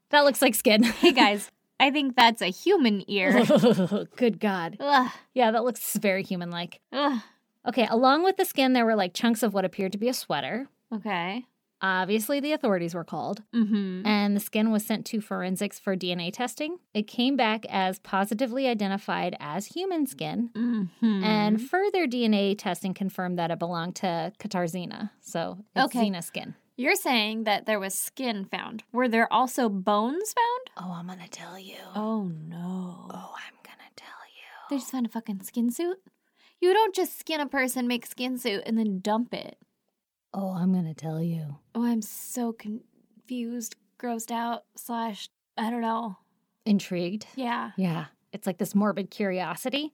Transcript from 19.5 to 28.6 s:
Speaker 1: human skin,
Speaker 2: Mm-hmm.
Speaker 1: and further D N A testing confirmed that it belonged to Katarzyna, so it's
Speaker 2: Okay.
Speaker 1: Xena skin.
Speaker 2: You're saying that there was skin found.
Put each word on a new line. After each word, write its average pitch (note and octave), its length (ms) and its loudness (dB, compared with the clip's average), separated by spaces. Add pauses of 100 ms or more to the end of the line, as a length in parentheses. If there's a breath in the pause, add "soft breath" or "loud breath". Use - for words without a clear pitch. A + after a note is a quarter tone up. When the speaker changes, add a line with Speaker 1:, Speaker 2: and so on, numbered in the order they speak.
Speaker 1:
human E4+ 400 -2
skin, D#3+ 480 -4
Speaker 2:
Mm-hmm. G#3+ 720 0
Speaker 1:
and G#3+ 360 2
further F#4 460 0
D A#3+ 160 -2
N A3 100 4
A G3+ 220 2
testing F#3 380 -4
confirmed F3+ 440 -4
that E3+ 140 0
it E3 80 -4
belonged E3+ 380 -4
to E3+ 420 -2
Katarzyna, F3+ 680 -4 (100)
so F3+ 380 -6 (180)
it's C4 120 4
Speaker 2:
Okay. A#3+ 220 0
Speaker 1:
Xena F3 140 -4
skin. - 320 -10 (220)
Speaker 2:
You're D4 180 2
saying A3+ 480 0
that G#3 220 0
there G#3+ 160 0
was F#3+ 120 -4
skin A3 520 -4
found. G3+ 380 -8 (100)